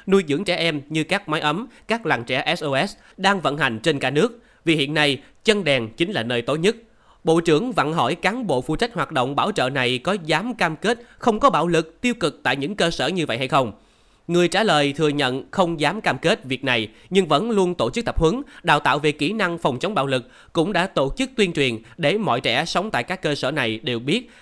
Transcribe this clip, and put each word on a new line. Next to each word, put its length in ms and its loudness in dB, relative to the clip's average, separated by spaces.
nuôi 200 4
dưỡng 160 -2
trẻ 120 -2
em 340 -2
như 140 -2
các 260 -4
mái 120 -2
ấm, 260 -2
các 180 -2
làng 180 0
trẻ 320 -2
S 80 -8
O 220 0
S 80 -6
đang 240 2
vận 160 0
hành 220 0
trên 200 0
cả 100 -2
nước. 320 0
Vì 100 2
hiện 180 -2
nay, 280 2
chân 200 2
đèn 260 0
chính 220 -2
là 120 -2
nơi 180 -2
tối 180 -2
nhất. 160 2
Bộ 180 4
trưởng 300 2
vặn 220 0
hỏi 220 0
cán 320 -2
bộ 140 0
phụ 140 -4
trách 180 -2
hoạt 180 -4
động 240 -2
bảo 160 -2
trợ 180 0
này 280 0
có 280 -2
dám 300 -2
cam 200 -2
kết 260 -2
không 220 2
có 100 6
bạo 180 2
lực, 340 0
tiêu 180 2
cực 240 -2
tại 120 2
những 200 -4
cơ 160 2
sở 160 -2
như 180 0
vậy 120 -2
hay 100 -4
không. 240 2
Người 200 4
trả 160 2
lời 300 2
thừa 140 0
nhận 440 0
không 280 0
dám 220 0
cam 160 0
kết 280 0
việc 180 -4
này, 240 0
nhưng 180 2
vẫn 240 2
luôn 240 2
tổ 140 0
chức 160 -4
tập 140 -4
huấn, 220 2
đào 160 4
tạo 200 2
về 120 2
kỹ 220 -2
năng 240 -2
phòng 220 -2
chống 140 -4
bạo 140 0
lực, 220 -2
cũng 200 0
đã 140 0
tổ 300 -2
chức 180 -2
tuyên 180 2
truyền 240 0
để 200 2
mọi 240 0
trẻ 240 0
sống 260 -4
tại 120 -2
các 180 -8
cơ 140 -2
sở 160 -4
này 320 -2
đều 160 -4
biết, 300 -4